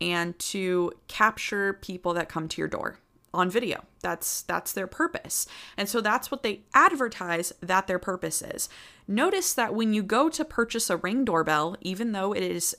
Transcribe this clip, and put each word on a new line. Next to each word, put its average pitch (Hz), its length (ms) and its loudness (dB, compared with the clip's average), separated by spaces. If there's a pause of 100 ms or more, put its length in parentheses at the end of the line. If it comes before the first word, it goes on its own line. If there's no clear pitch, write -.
and 175 380 0
to 180 520 0 (160)
capture 208 640 2
people 180 400 -4
that 170 160 0
come 160 180 -4
to 160 140 -6
your 156 60 0
door - 320 -6 (340)
on 180 160 2
video. 214 340 -2 (180)
That's, - 420 -4
that's 170 300 -4
their 190 140 -4
purpose. - 600 -2 (280)
And 202 120 -2
so 233 140 0
that's 220 300 0
what - 120 -6
they 208 180 -4 (120)
advertise 233 880 4
that 185 260 2
their 180 120 0
purpose - 420 -4
is. - 280 -6 (380)
Notice 311 460 2
that 226 200 0
when 220 200 2
you 214 100 2
go 240 260 4
to 311 160 -2
purchase 233 440 0
a 175 80 4
Ring 220 280 0
doorbell, 160 560 2
even 208 300 -2
though 196 220 0
it 190 100 0
is, 175 360 -2